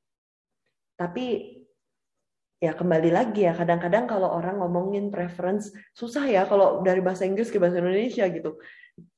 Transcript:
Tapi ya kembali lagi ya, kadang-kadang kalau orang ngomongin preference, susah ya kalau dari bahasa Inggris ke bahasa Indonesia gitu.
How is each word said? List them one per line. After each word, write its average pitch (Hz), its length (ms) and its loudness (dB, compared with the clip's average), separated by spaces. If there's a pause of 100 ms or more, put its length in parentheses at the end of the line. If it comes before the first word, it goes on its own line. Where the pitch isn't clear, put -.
(1000)
Tapi 175 280 -4 (1300)
ya 160 160 -2
kembali 165 400 2
lagi 208 320 2
ya, 170 80 2
kadang-kadang 175 560 0
kalau 190 240 0
orang 180 260 -4
ngomongin 190 540 -2
preference, 180 560 -4 (240)
susah 240 320 -4
ya 202 180 4
kalau 196 400 4
dari 185 140 4
bahasa 185 260 -2
Inggris 196 240 -2
ke 202 140 0
bahasa 180 160 2
Indonesia 196 480 0
gitu. 165 320 -4 (600)